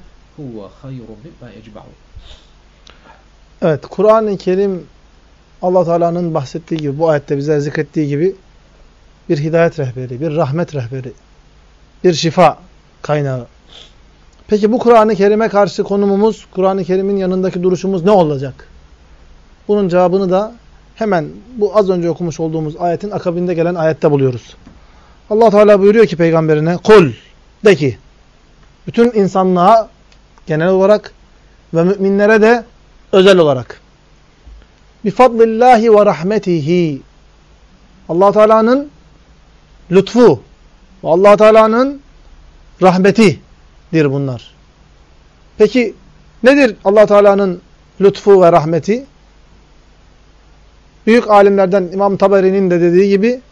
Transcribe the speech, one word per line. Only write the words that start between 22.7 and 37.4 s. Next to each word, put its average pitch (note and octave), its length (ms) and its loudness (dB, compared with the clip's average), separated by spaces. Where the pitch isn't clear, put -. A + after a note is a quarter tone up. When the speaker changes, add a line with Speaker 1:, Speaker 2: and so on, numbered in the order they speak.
Speaker 2:
ayetin F3 340 -6
akabinde F3+ 440 -6
gelen E3+ 200 -2
ayette D#3+ 360 -2
buluyoruz. C3 460 -4
Allah G#3+ 200 2
Teala G#3 300 4
buyuruyor G#3 260 4
ki E3 100 -8
peygamberine, D#3+ 600 0
"Kul, F3+ 360 4
de G3+ 120 4
ki, C3 220 -4
bütün A#3 260 0
insanlığa F#3+ 760 0
genel D#3+ 220 -2
olarak G3 440 0
ve E3 80 0
müminlere G3 600 0
de A3+ 220 2
özel F#3+ 260 4
olarak. C3+ 420 -2
Bifadlillahi A3+ 920 2
ve G#3 120 4
rahmetihi." E3+ 960 -2